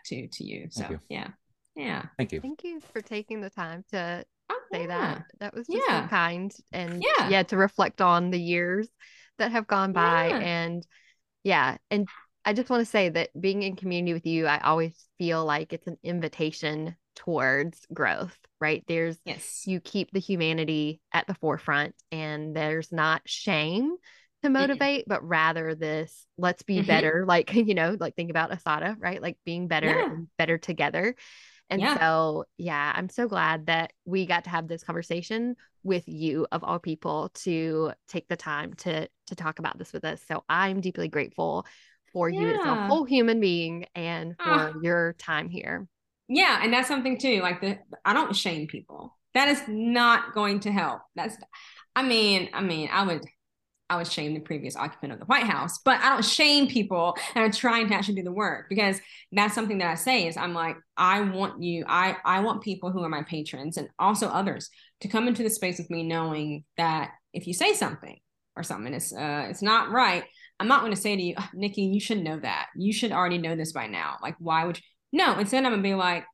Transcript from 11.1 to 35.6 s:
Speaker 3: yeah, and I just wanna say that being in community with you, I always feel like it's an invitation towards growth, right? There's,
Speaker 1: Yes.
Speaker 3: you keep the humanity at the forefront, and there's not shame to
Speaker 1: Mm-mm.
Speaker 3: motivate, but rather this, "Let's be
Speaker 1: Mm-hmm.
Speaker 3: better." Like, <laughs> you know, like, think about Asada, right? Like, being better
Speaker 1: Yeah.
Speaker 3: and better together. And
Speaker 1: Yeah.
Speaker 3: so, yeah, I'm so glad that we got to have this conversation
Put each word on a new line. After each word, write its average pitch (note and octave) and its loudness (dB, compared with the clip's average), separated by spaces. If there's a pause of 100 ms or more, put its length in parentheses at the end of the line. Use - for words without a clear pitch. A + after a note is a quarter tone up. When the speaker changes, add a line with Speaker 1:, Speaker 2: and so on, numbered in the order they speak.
Speaker 3:
yeah, D3 4 (140)
and G3+ 0 (360)
I G#3 2
just A#3+ 0
wanna A#3+ 4
say G3+ 2
that E3 -2 (100)
being G3 0
in F#3+ -2
community F3 -2
with E3+ -4
you, D#3+ 0
I D3 2
always E3 0 (120)
feel E3 0
like D#3 -2
it's E3 -10
an E3 -12
invitation D#3+ -4 (200)
towards C#3+ 0
growth, D3+ -2 (220)
right? D#3 0
There's, E3 -2
Speaker 1:
Yes. - -12
Speaker 3:
you F#3 -2
keep - -6
the G3 0
humanity D#3+ -2 (120)
at - 0
the F#3+ -4
forefront, D3+ -2 (180)
and D#3 -6
there's D#3 -2
not D#3+ 2
shame G3 0 (460)
to D4 2
Speaker 1:
Mm-mm. C4+ 6
Speaker 3:
motivate, C#4 2
but F3+ -2
rather D#3+ 2
this, D#3 -6 (120)
"Let's F3+ 0
be G3 0
Speaker 1:
Mm-hmm. G3 2
Speaker 3:
better." D#3+ 4
Like, F3 6
<laughs> G3 -8
you G#3+ 4
know, F3 2
like, E3 -4
think E3+ -6
about E3 0
Asada, E3+ -2
right? F3+ -4
Like, E3+ -6
being E3+ -4
better D#3 2
Speaker 1:
Yeah. D#3+ 4
Speaker 3:
and E3 -10 (100)
better E3 4
together. E3+ 0 (520)
And F#3+ 0
Speaker 1:
Yeah. C4+ 2
Speaker 3:
so, D#3+ 4 (140)
yeah, D3 -2
I'm F#3 -4
so A#3+ -2
glad D#3+ 0
that E3 0 (120)
we F#3 -2
got F3 0
to F3 -10
have E3 -4
this E3 -8
conversation F3 -4 (260)